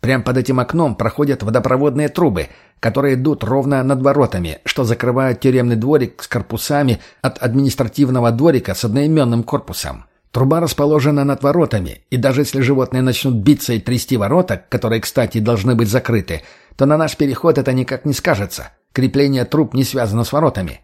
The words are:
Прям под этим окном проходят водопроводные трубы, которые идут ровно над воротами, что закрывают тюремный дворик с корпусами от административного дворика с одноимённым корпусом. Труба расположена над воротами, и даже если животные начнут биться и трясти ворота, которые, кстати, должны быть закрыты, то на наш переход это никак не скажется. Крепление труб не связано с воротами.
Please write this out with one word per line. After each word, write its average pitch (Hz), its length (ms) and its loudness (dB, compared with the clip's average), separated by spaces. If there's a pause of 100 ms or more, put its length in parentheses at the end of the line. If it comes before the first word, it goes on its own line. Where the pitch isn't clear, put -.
Прям 127 220 0
под 127 140 -2
этим 127 240 0
окном 143 340 0
проходят 131 480 -2
водопроводные 127 640 0
трубы, 120 400 0 (300)
которые 135 360 0
идут 139 280 -2
ровно 131 400 0
над 131 200 0
воротами, 117 640 0
что - 200 -4
закрывают 120 560 0
тюремный 123 360 2
дворик 131 460 0
с - 60 -18
корпусами 127 720 -2 (220)
от 127 160 -4
административного 127 920 0
дворика 120 440 2
с - 100 -8
одноимённым 127 580 2
корпусом. 87 600 -8 (260)
Труба 135 300 2
расположена 147 640 2
над 139 180 -2
воротами, 139 680 0
и 135 60 -2
даже 131 260 2
если 139 180 -2
животные 131 420 2
начнут 127 340 0
биться 117 360 2
и 113 80 0
трясти 123 360 -2
ворота, 113 520 0
которые, 113 320 -2
кстати, - 380 -2
должны 113 360 0
быть 113 140 2
закрыты, 107 540 -2 (340)
то 135 100 2
на 151 100 4
наш 156 200 -2
переход 147 400 2
это 135 160 0
никак 127 320 -2
не 147 80 0
скажется. - 580 -4 (220)
Крепление 131 520 2
труб 147 300 -2
не 131 80 2
связано 117 420 0
с - 80 -8
воротами. 117 520 -2